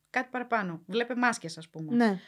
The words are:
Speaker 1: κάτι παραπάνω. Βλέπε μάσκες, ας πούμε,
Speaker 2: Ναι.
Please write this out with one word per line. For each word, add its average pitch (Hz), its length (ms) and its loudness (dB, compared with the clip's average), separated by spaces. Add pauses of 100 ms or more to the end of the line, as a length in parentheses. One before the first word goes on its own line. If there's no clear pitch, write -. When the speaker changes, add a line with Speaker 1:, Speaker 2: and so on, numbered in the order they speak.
Speaker 1:
κάτι 254 220 -2
παραπάνω. 220 560 -2
Βλέπε 240 280 -2
μάσκες, 233 420 0
ας 165 120 -16
πούμε, 165 260 -4
Speaker 2:
Ναι. 214 320 4